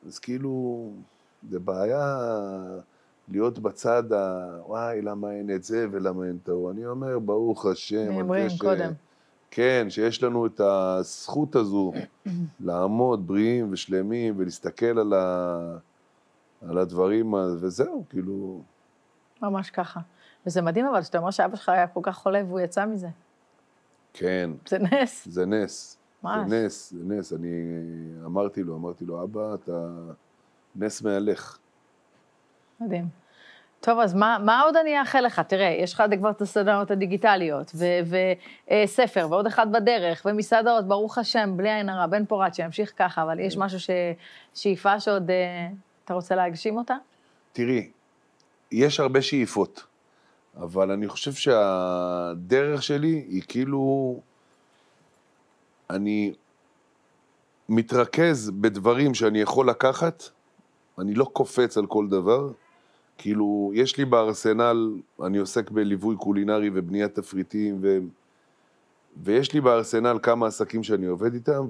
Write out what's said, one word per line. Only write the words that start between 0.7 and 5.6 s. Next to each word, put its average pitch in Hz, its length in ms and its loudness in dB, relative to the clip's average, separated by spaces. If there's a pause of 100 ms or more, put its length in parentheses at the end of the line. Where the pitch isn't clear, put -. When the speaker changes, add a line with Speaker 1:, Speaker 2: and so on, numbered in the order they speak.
Speaker 1:
זה 92 100 -6
בעיה 113 580 0 (1080)
להיות 113 320 -2
בצד 113 540 0
ה-, 92 520 -2
"וואי, 113 360 -6
למה 101 300 -6
אין 101 240 -6
את 92 80 -6